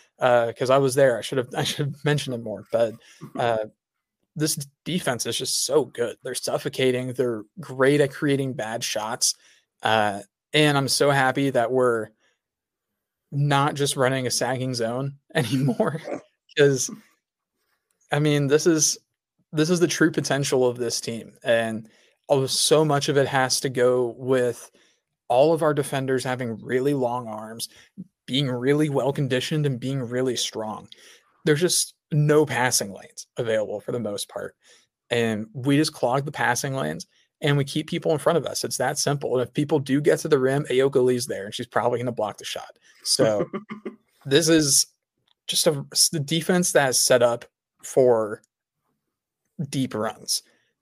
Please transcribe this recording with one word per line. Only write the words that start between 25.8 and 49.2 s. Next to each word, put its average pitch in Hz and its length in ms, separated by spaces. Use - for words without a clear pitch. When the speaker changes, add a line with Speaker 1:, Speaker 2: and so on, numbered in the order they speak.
Speaker 1:
having 123 360
really 127 360
long 123 320
arms, 110 420
being 135 220
really 139 400
well 139 240
conditioned, 143 540
and 127 140
being 131 200
really 123 360
strong. 104 520
There's 151 160
just - 340
no 151 340
passing 120 460
lanes - 340
available 107 440
for - 100
the 127 80
most 104 300
part, 98 260
and 113 420
we 139 240
just 151 160
clog 135 320
the 147 80
passing 123 420
lanes, 151 320
and 143 160
we 143 80
keep 151 240
people 165 240
in 151 60
front 160 200
of 123 80
us. - 160
It's 123 140
that 131 220
simple, 139 380
and 127 100
if - 60
people 147 280
do 135 200
get 156 200
to - 80
the 156 100
rim, 135 320
Ayoka 131 340
Lee's 123 220
there, 98 180
and 104 80
she's 123 140
probably 120 320
gonna 123 140
block 107 260
the - 60
shot. - 340
So - 460
Speaker 2:
<laughs> - 400
Speaker 1:
this 147 220
is 156 380
just - 180
a, 143 260
s-, - 160
the 165 120
defense 165 520
that 143 180
is 120 140
set 123 180
up 120 220
for 113 600